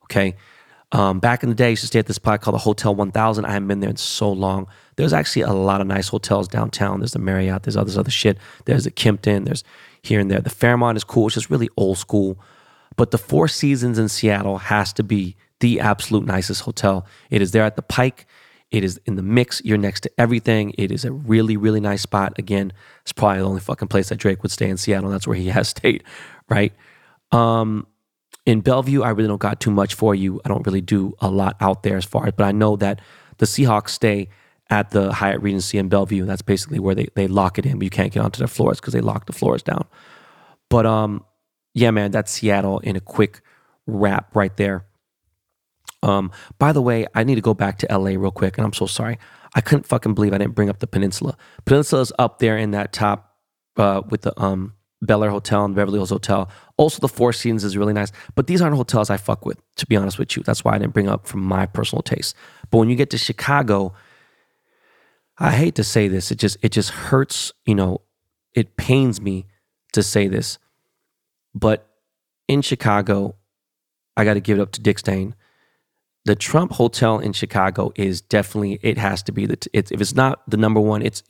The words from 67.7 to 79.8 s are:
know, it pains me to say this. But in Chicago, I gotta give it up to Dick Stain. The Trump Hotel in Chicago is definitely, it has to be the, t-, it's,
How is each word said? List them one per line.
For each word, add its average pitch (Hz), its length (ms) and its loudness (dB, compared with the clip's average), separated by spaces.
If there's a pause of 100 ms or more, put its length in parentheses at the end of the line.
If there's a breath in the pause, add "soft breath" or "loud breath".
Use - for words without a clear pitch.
know, 95 260 0 (540)
it - 200 -2
pains 127 460 2
me 95 240 -4 (480)
to 107 80 2
say 98 260 2
this. 107 300 -4 (960)
But 107 340 0 (600)
in 139 160 2
Chicago, 101 720 0 (800)
I 107 100 4
gotta 104 140 2
give 101 180 0
it 101 40 2
up 98 120 -4
to - 80 -10
Dick 101 160 2
Stain. 95 380 -4 (920)
The 104 100 4
Trump - 380 0
Hotel 113 460 2
in 101 140 -4
Chicago 98 640 -2
is 95 240 -2
definitely, 101 640 -2
it 110 160 0
has 98 260 -2
to - 80 -8
be 101 140 -2
the, - 120 -2
t-, - 160 -12
it's, 101 180 0